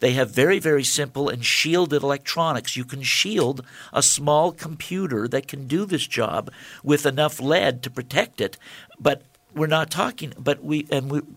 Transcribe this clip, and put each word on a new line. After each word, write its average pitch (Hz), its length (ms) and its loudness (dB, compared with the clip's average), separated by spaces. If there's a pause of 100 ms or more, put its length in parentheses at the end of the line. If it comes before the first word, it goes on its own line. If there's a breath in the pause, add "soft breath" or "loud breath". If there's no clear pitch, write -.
They 127 120 4
have 127 180 2
very, 156 280 4
very 147 260 2
simple 139 440 -2
and 123 160 -6
shielded 156 580 2
electronics. 139 760 -2
You 127 80 -6
can 135 180 -10
shield 139 640 0 (280 loud breath)
a - 100 2
small 147 500 4
computer 160 760 -6
that 135 200 -4
can 139 180 -12
do 170 200 0
this 185 200 -2
job 110 440 -2 (320 loud breath)
with 143 240 4
enough 147 340 0
lead 139 420 2
to - 80 -8
protect 143 500 -4
it, - 180 -4 (420 loud breath)
but 139 220 2 (320)
we're 151 120 0
not 160 240 0
talking, 160 480 -4
but 139 260 -2
we, 151 260 -2
and 139 200 -2
we, 143 100 0 (160)